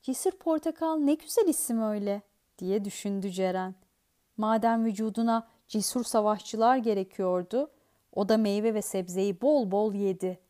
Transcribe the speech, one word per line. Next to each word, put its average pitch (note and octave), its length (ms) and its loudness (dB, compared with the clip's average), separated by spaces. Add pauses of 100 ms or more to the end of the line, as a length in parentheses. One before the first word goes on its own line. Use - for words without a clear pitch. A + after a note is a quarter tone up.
"Cesur C4 300 -2
Portakal D#4+ 640 -2
ne D4 180 4
güzel G4 340 0
isim A3+ 340 0
öyle," G#3 400 -2 (360)
diye G3 260 -2
düşündü G3 460 -6
Ceren. F#3 440 -4 (640)
Madem A3+ 480 2
vücuduna A3+ 640 0 (200)
cesur G#3+ 360 -2
savaşçılar G#3+ 720 2
gerekiyordu, G3 960 -2 (420)
o G3+ 160 -2
da A3 80 4
meyve G#3+ 380 0
ve G#3 80 -2
sebzeyi F#3 580 -2
bol C4 300 2
bol G3+ 240 0
yedi. F#3+ 440 -2 (120)